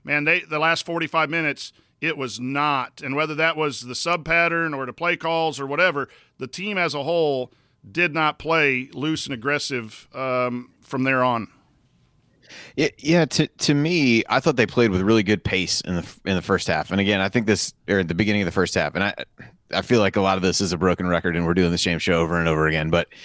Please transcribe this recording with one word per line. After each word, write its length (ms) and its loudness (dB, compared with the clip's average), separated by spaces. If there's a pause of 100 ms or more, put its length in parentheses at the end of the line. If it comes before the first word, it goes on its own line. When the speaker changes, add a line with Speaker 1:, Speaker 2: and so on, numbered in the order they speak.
Speaker 1:
man, 200 -2
they, 160 2
the 180 -6
last 300 0
forty-five 420 -2
minutes, 440 -4 (280)
it 160 -2
was 220 -6
not. 640 -2
And 120 -6
whether 200 -2
that 200 0
was 260 -4
the 120 -12
sub 320 -4
pattern 480 0
or 140 -6
the 60 -10
play 220 -2
calls 440 -2
or 80 -8
whatever, 420 0 (300)
the 80 -8
team 320 -6
as 160 0
a 80 -4
whole 480 0 (400)
did 240 -2
not 240 0
play 540 0
loose 340 -4
and 80 -8
aggressive, 800 -6
um, 560 -4 (100)
from 220 -4
there 200 2
on. 260 0 (1300)
Speaker 2:
Yeah, 120 2 (100)
yeah, 280 4
to, 200 0
to 300 0
me, 520 4
I 120 2
thought 160 2
they 100 4
played 240 4
with 120 2
really 200 4
good 220 0
pace 380 -2
in 120 -6
the 80 -2
f-, 240 -14
in 100 0
the 60 0
first 260 0
half. 220 0
And 100 0
again, 220 2
I 80 0
think 160 0
this, 300 0 (120)
or 120 2
at 80 0
the 80 -4
beginning 260 0
of 60 0
the 40 -2
first 220 0
half, 220 -2
and 80 0
I, 100 -2 (580)
I 120 -2
feel 160 2
like 160 2
a 60 2
lot 140 2
of 60 -2
this 180 2
is 120 -2
a 60 -2
broken 300 2
record 280 0
and 100 0
we're 80 2
doing 180 4
the 60 0
same 220 0
show 140 0
over 260 2
and 80 0
over 180 2
again, 240 0
but 180 2 (180)